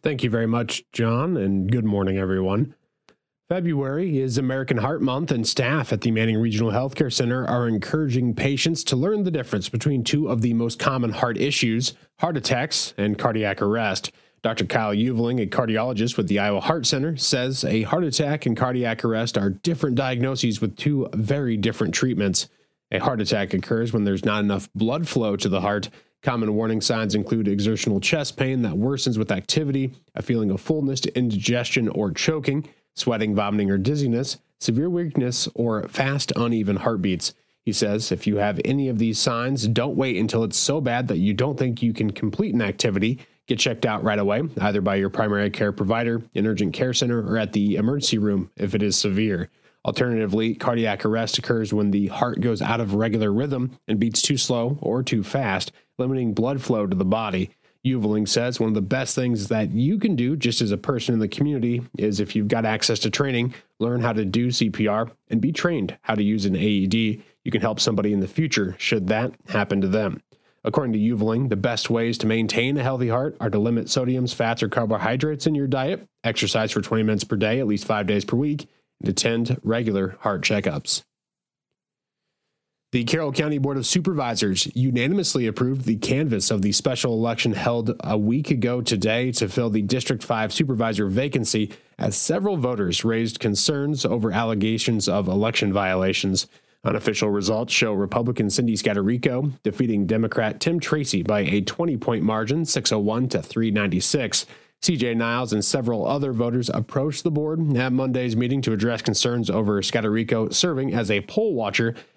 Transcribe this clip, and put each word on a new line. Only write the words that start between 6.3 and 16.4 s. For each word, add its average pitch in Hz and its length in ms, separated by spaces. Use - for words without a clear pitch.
Regional 113 320
Healthcare 131 420
Center 123 320
are 120 220
encouraging 123 680
patients 143 520
to - 100
learn 196 300
the 185 60
difference 117 380
between 123 340
two 147 240
of 117 140
the 120 140
most 117 240
common 127 320
heart 120 260
issues, 131 560
heart 165 180
attacks - 640
and 104 220
cardiac 107 420
arrest. 104 500
Doctor 113 240
Kyle 107 300
Uveling, 120 440
a 107 60
cardiologist 113 720
with 101 100
the 101 120
Iowa 101 220